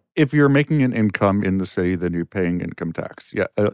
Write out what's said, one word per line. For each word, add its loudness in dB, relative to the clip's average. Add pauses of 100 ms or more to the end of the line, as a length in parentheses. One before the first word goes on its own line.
(160)
If 0
you're 4
making 2
an 2
income 2
in 0
the -4
city, -2
then -4
you're -4
paying -2
income -8
tax. -8
Yeah, -2 (100)
uh, 2